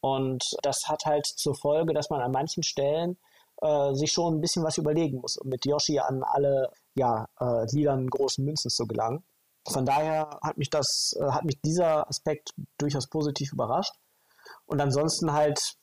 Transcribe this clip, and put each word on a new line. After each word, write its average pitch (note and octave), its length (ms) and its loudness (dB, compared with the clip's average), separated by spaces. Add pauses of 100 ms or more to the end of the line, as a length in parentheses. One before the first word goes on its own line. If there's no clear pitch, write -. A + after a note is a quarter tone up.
Und C3 420 0 (180)
das - 260 0
hat D#3 180 -2
halt D3+ 200 2
zur - 300 -2
Folge, D#3+ 380 2
dass D3 160 0
man D3 120 -2
an B2 100 0
manchen C#3+ 320 -2
Stellen, D#3+ 540 0 (440)
äh, C#3+ 320 2
sich D3 180 0
schon E3+ 240 2
ein D3 60 0
bisschen E3+ 220 0
was D#3 140 0
überlegen D3+ 420 0
muss, - 180 -6
um C3+ 120 -8
mit B2+ 160 -4
Yoshi D3 340 2
an C3+ 240 -2
alle, C#3 480 2 (240)
ja, A#2 320 2 (120)
äh, A#2+ 320 2
lilanen C3+ 380 2
großen C3+ 360 0
Münzen D3 240 -4
zu A#2 160 -2
gelangen. A2+ 380 -2 (440)
Von - 180 0
daher D3+ 580 0
hat D#3 140 -4
mich C#3+ 120 -4
das, - 500 0
äh, C#3+ 120 0
hat C#3+ 140 -2
mich C#3 160 -2
dieser D#3+ 460 2
Aspekt - 460 -6 (240)
durchaus C#3+ 300 -2
positiv D3 460 -4
überrascht. C3+ 400 -2 (760)
Und D3 140 -2
ansonsten D3 520 2
halt D3 500 2